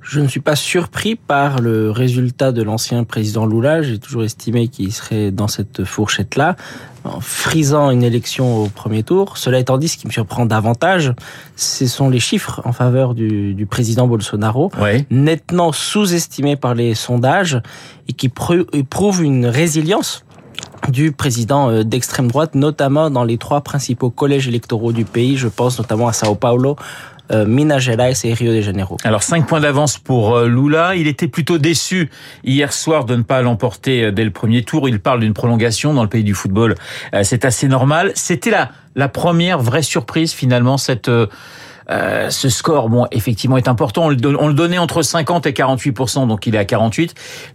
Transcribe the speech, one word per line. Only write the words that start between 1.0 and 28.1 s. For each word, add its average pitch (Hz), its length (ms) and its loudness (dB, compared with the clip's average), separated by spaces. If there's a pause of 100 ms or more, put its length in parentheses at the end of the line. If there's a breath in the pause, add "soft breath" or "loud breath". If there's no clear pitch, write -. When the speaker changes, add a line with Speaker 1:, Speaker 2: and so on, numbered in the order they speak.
Speaker 1:
par 143 460 0
le 110 280 2
résultat 127 640 0
de 117 100 -2
l'ancien 110 440 -2
président 110 400 -2
Lula. 123 360 2
J'ai 120 180 -4
toujours 113 260 -6
estimé 113 420 -2
qu'il 98 240 -6
serait 107 400 -4
dans 104 160 -2
cette 101 380 -6
fourchette-là. 127 720 -2 (480 loud breath)
En - 160 -10
frisant 147 680 0
une 123 140 4
élection 120 600 0
au 104 40 -2
premier 107 360 -4
tour. 190 340 0
Cela 131 220 0
étant 127 180 0
dit, 160 100 0
ce - 100 -4
qui - 80 -18
me 107 60 -8
surprend 117 340 -2
davantage, 120 680 2 (420 loud breath)
ce - 320 -2
sont 135 220 0
les 127 100 2
chiffres - 460 -2
en 120 80 -2
faveur 123 400 2
du, 107 400 -2
du 104 120 -4
président 117 400 0
Bolsonaro, 113 680 0 (100)
Speaker 2:
Oui. 107 280 2
Speaker 1:
nettement 160 600 2
sous-estimés 165 840 -2
par 127 180 -2
les 117 200 0
sondages 131 680 0 (480 loud breath)
et - 40 -6
qui - 140 -2
preu-, 147 460 0
et 143 100 0
prouvent 185 400 0
une 135 220 2
résilience 156 800 0 (640)
du 143 240 2
président, 123 560 0
euh, 110 160 2
d'extrême 127 420 -2
droite, 147 280 0
notamment 147 540 2
dans 123 140 0
les 117 140 0
trois 143 240 -2
principaux 131 480 -2
collèges 139 400 0
électoraux 117 420 -2
du 113 140 0
pays. 123 320 0
Je 127 100 -2
pense 123 320 -2
notamment 113 300 0
à - 20 -2
São 107 260 0
Paulo, 127 380 2 (560 loud breath)
euh, 107 140 2
Minas 139 340 2
Gerais 123 320 2 (140)